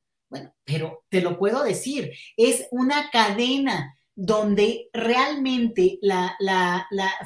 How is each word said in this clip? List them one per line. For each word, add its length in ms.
Bueno, 240
pero 440
te 140
lo 160
puedo 240
decir, 500
es 340
una 400
cadena 880
donde 760
realmente 1080
la, 380
la, 500
la 200